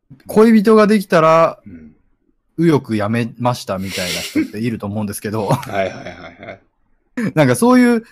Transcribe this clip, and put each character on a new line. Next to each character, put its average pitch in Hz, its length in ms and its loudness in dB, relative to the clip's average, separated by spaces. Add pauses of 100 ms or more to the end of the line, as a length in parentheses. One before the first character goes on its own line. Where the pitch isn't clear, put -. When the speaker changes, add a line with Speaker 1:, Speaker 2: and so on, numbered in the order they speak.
(260)
Speaker 1:
恋 220 360 4
人 220 140 4
が 214 100 6
で 214 140 2
き 190 60 -8
た 170 140 2
ら、 160 460 2
Speaker 2:
う - 20 -20
ん。 - 280 -20 (640)
Speaker 1:
右 165 120 2
翼 127 260 0
や 104 120 -2
め 117 300 -4
ま 123 160 -2
し - 100 -12
た 95 140 -8
み 95 120 -10
た 92 160 -10
い 85 80 -8
な 85 60 -8
人 302 220 -6
っ - 20 -8
て 107 160 -12
い 117 100 -6
る 110 80 -6
と 104 80 -10
思 104 140 -8
う 107 40 -6
ん - 20 -6
で 101 80 -10
す - 80 -16
け 107 80 -8
ど。 107 180 -6
Speaker 2:
<laughs> - 20 -2
は 98 320 -4
い 95 40 -4
は 92 40 -10
い - 40 -
は - 80 -18
い 90 440 -20
は - 60 -16
い。 - 80 -20 (760)
Speaker 1:
な 156 100 2
ん 127 40 4
か 123 80 2
そ 240 160 2
う 254 60 6
い 240 200 4
う 226 140 -8